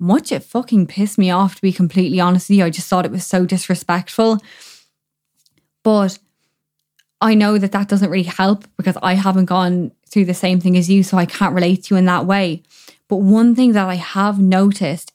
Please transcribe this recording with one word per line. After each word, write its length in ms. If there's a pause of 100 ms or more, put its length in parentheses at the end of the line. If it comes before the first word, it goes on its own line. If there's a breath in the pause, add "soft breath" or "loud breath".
much 320
it 100
fucking 460
pissed 300
me 120
off, 260
to 60
be 100
completely 460
honest 300
with 100
you. 60
I 60
just 180
thought 160
it 80
was 140
so 200
disrespectful. 920 (1400 loud breath)
But 360 (1000)
I 140
know 240
that 140
that 160
doesn't 200
really 140
help 440 (100)
because 260
I 120
haven't 320
gone 440 (180)
through 180
the 80
same 260
thing 160
as 120
you, 140
so 140
I 100
can't 280
relate 300
to 100
you 40
in 60
that 200
way. 380 (460 soft breath)
But 80
one 400
thing 160
that 160
I 80
have 420
noticed 760